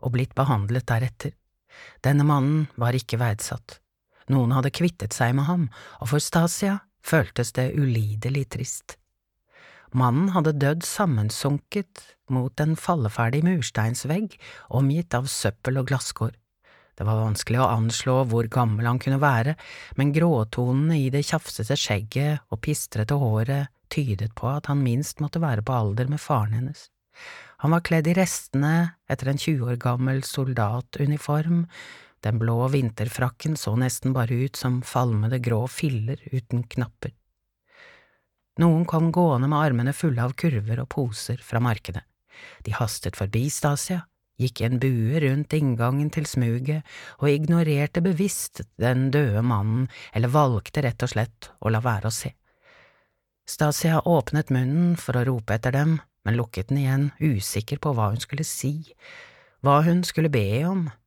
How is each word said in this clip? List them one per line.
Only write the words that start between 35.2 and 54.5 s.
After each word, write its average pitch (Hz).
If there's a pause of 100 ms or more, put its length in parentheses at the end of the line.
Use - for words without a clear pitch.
grå 117
filler 127 (100)
uten 123
knapper. - (1500)
Noen 165
kom 165
gående 143
med 151
armene 135
fulle 127
av 123
kurver 117
og 127
poser 120
fra 113
markedet. 104 (640)
De 107
hastet -
forbi 110
Stasia, 151 (380)
gikk 123
i 113
en 123
bue 127
rundt 143
inngangen 135
til 151
smuget 127 (380)
og 143
ignorerte 151
bevisst 185 (180)
den 127
døde 117
mannen, 113 (260)
eller 120
valgte 139
rett 120
og -
slett - (100)
å 110
la 110
være 110
å -
se. - (1120)
Stasia 156
åpnet 151